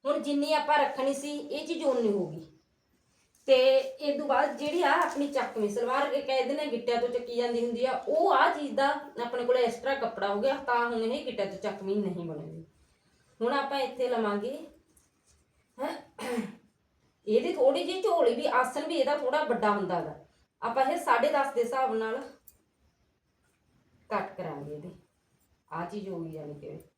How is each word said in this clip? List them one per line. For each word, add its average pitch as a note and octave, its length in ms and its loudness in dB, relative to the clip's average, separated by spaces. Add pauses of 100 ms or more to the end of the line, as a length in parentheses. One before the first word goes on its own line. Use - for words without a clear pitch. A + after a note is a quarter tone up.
ਹੁਣ D4 140 2
ਜਿੰਨੀ C#4+ 340 0
ਆਪਾਂ D4+ 260 4
ਰੱਖਣੀ C4+ 340 0
ਸੀ - 180 -6
ਇਹ D4 360 -8
ਚੀਜ਼ D#4+ 160 -4
ਉਨੀ A#3+ 280 2
ਹੋ F#3 160 0
ਗਈ। D#3 180 -12 (1000)
ਤੇ C4 320 8
ਇਹ D4 420 0
ਤੋਂ D4 80 -4
ਬਾਅਦ C4 300 2
ਜਿਹੜੀ D#4 260 -2
ਆ C#4+ 80 4
ਆਪਣੀ C#4+ 360 2
ਚੱਕਵੀਂ A#3 420 -2
ਸਲਵਾਰ, A#3+ 440 0
ਇਹ C#4+ 100 -2
ਕਹਿ C4 200 0
ਦਿੰਦੇ D4 200 -2
ਆ - 20 -2
ਗਿੱਟਿਆਂ A#3 320 -2
ਤੋਂ A#3+ 120 0
ਚੱਕੀ A#3+ 260 -4
ਜਾਂਦੀ A#3 300 0
ਹੁੰਦੀ A#3+ 200 0
ਆ, - 220 -2
ਉਹ D#4+ 260 4
ਆਹ E4 160 6 (100)
ਚੀਜ਼ C4 140 -4
ਦਾ C#4 160 2 (360)
ਆਪਣੇ A#3+ 200 -4
ਕੋਲ B3+ 120 4
ਐਕਸਟਰਾ B3 380 0
ਕੱਪੜਾ G3+ 400 -2
ਹੋ G#3 60 0
ਗਿਆ, C4+ 140 2
ਤਾਂ A#3+ 340 0
ਹੁਣ A3+ 140 -2
ਇਹ C4+ 220 -2
ਗਿੱਟਿਆਂ G3+ 220 -4
ਤੋਂ F3+ 100 -10
ਚੱਕਵੀਂ G3+ 380 -4
ਨਹੀਂ F3+ 300 -2
ਬਣੂਗੀ। D#3+ 340 -10 (800)
ਹੁਣ B3 140 0
ਆਪਾਂ C#4 260 -2
ਇੱਥੇ B3+ 280 -2
ਲਵਾਂਗੇ, A3+ 500 0 (2750)
ਇਹਦੀ B3+ 260 2
ਥੋੜ੍ਹੀ D4+ 300 4
ਜਿਹੀ F#4 180 -4
ਝੋਲੀ D#4+ 340 4
ਵੀ, D4+ 120 -4
ਆਸਣ C#4+ 400 0
ਵੀ E4 80 -2
ਇਹਦਾ C#4+ 220 2
ਥੋੜ੍ਹਾ C#4+ 260 0
ਵੱਡਾ G#3+ 280 0
ਹੁੰਦਾ F3+ 300 0
ਗਾ। D#3 140 -8 (460)
ਆਪਾਂ B3+ 240 2
ਇਹ E4 120 0
ਸਾਢੇ C4 320 4
ਦਸ C#4 240 2
ਦੇ A#3+ 100 2
ਹਿਸਾਬ C4 320 0
ਨਾਲ A3 260 -4 (1900)
ਕੱਟ G3 280 -4
ਕਰਾਂਗੇ D3 380 -8
ਇਹਦੀ। E3 160 -14 (800)
ਆਹ E3+ 140 -6
ਚੀਜ਼ G3 240 -8
ਹੋ E3+ 120 -8
ਗਈ, D#3+ 100 -8
ਯਾਨੀ D3 280 -12
ਕਿ। D3 200 -14 (180)